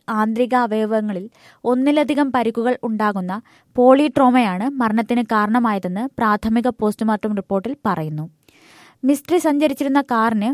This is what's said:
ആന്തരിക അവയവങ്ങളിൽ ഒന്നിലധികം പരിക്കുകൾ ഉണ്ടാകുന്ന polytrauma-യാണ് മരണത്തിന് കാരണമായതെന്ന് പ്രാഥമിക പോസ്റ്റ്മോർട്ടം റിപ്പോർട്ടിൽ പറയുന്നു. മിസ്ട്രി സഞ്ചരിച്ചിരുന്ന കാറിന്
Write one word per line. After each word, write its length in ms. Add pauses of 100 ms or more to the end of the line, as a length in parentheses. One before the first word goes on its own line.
ആന്തരിക 500
അവയവങ്ങളിൽ 680 (380)
ഒന്നിലധികം 680
പരിക്കുകൾ 500
ഉണ്ടാകുന്ന 500 (440)
polytrauma-യാണ് 960
മരണത്തിന് 520
കാരണമായതെന്ന് 880
പ്രാഥമിക 580
പോസ്റ്റ്മോർട്ടം 640
റിപ്പോർട്ടിൽ 460
പറയുന്നു. 440 (760)
മിസ്ട്രി 360
സഞ്ചരിച്ചിരുന്ന 640
കാറിന് 520